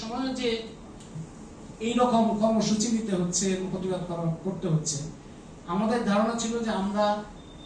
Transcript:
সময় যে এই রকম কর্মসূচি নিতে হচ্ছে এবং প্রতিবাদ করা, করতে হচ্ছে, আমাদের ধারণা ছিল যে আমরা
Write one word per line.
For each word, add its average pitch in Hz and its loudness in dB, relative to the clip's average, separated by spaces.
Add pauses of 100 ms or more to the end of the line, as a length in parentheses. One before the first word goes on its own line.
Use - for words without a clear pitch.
সময় 247 -4 (120)
যে 247 0 (1400)
এই 233 0
রকম 226 6 (160)
কর্মসূচি 220 4
নিতে 202 -2
হচ্ছে 175 0 (100)
এবং 185 -2
প্রতিবাদ 185 -2
করা, 170 -2 (220)
করতে 185 -2
হচ্ছে, - 0 (760)
আমাদের 226 2 (100)
ধারণা 226 4
ছিল 226 -2 (120)
যে 220 0 (120)
আমরা 202 2 (600)